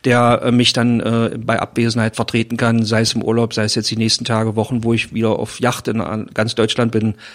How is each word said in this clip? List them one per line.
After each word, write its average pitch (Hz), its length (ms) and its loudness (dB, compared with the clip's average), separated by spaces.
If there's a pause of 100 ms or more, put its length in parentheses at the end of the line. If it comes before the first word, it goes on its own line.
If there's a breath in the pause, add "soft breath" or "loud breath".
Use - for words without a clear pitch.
der, 120 400 4
äh, 123 80 2
mich 120 220 4
dann, 117 260 2
äh, 117 380 -2
bei 113 240 -2
Abwesenheit 113 560 -2
vertreten 113 400 -2
kann, 117 260 2
sei 110 160 0
es 113 140 0
im 113 100 -2
Urlaub, 113 300 0
sei 113 100 -2
es 104 120 -2
jetzt 110 140 -2
die 113 60 -4
nächsten 110 300 -2
Tage, 110 320 0
Wochen, 110 260 -2
wo 117 100 2
ich - 200 -2
wieder 110 260 0
auf - 220 -6
Yacht 123 260 0
in, 113 140 -2
an, 107 320 -6
ganz 110 200 0
Deutschland 113 380 0
bin. 110 220 0 (220 loud breath)